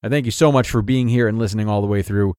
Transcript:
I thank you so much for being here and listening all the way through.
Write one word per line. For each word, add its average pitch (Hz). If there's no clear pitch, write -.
I 113
thank 135
you 113
so 151
much 131
for 120
being 127
here 117
and 110
listening 107
all 104
the 101
way 101
through. 101